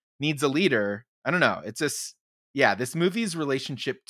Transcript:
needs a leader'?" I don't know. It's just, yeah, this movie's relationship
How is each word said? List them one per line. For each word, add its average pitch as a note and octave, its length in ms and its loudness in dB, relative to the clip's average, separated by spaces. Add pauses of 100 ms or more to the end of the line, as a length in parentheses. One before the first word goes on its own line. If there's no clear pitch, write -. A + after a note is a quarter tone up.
(200)
needs D3 240 0
a C#3+ 40 6
leader'?" A#2+ 560 2 (200)
I B2+ 60 -4
don't F3 100 0
know. G2+ 240 2
It's A2 160 -8
just, - 340 -4 (400)
yeah, A#2+ 200 6
this A#2+ 200 -6
movie's F3+ 420 0
relationship C#3 720 -4